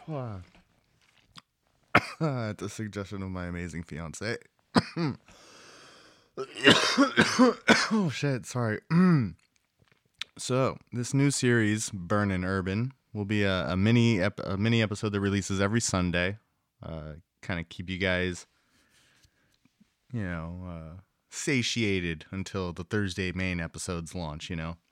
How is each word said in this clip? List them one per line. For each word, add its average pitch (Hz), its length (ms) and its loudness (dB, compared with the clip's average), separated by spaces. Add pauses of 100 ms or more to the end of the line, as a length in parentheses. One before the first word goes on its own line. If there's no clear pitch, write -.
<coughs> 123 340 -8 (1800)
At 123 360 -2
the 95 120 -6
suggestion 101 540 -8
of 95 60 -6
my 90 180 -6
amazing 87 360 -8
fiance. 80 580 -8
<coughs> - 60 -20 (3500)
Oh, 208 200 2
shit, 131 340 -2
sorry. 117 340 -2 (120)
<clears throat> 165 420 4 (1040)
So, 127 400 0 (140)
this 120 220 -4
new 139 180 6
series, 110 600 4
Burnin' 95 520 0
Urban, 95 480 -2 (220)
will 104 100 -4
be 104 200 2
a, 92 260 2
a 90 80 0
mini 117 420 6
ep-, 101 240 0
a 95 140 -4
mini 113 240 2
episode 104 320 -2
that 101 80 0
releases 98 400 0
every 104 180 2
Sunday. 90 600 0 (440)
Uh, 78 300 -10 (280)
kinda 85 220 -6
keep 87 260 -12
you 92 80 -4
guys, 90 480 0 (1700)
you 117 120 -4
know, 87 440 -6
uh, 82 320 -14 (300)
satiated 101 1040 -2
until 95 420 -6
the 92 100 -10
Thursday 95 480 -2
main 90 300 -2
episodes 85 520 -6
launch, 78 360 -8
you 87 80 -6
know? 82 180 -6 (160)